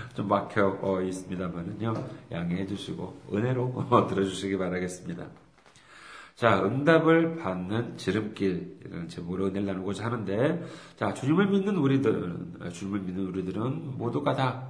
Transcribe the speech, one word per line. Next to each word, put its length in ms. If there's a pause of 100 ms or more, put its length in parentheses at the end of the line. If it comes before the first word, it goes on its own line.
(160)
좀 120
막혀, 540
어, 200
있습니다만은요. 920 (380)
양해해 360
주시고 540 (100)
은혜로, 580
어, 180
들어주시기 500
바라겠습니다. 720 (1080)
자, 300
응답을 720
받는 580
지름길이라는 1120
제목으로 380
은혜를 220
나누고자 360
하는데, 640 (320)
자, 160
주님을 340
믿는 300
우리들, 960
주님을 260
믿는 280
우리들은 720
모두가 380
다, 340